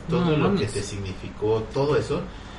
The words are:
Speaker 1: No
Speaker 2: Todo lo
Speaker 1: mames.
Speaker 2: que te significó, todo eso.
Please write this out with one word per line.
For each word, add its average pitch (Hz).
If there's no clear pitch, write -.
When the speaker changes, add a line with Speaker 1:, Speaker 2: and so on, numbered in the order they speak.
Speaker 1:
No 170
Speaker 2:
Todo 175
lo 151
Speaker 1:
mames. 196
Speaker 2:
que -
te -
significó, 104
todo 139
eso. 101